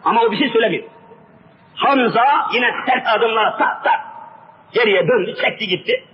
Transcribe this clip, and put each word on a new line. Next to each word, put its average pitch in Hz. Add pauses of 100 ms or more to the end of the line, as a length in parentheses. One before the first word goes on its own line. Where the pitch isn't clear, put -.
Ama 202
o 226
bir 214
şey 277
söylemiyor. 220 (920)
Hamza 240 (300)
yine 240 (160)
sert -
adımlar 226
tak -
tak - (760)
geriye 196
döndü, 220 (100)
çekti -
gitti. -